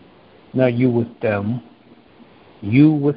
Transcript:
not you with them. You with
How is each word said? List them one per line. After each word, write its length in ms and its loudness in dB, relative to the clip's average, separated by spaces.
not 220 0
you 160 0
with 300 -4
them. 420 -4
You 320 2
with 240 -2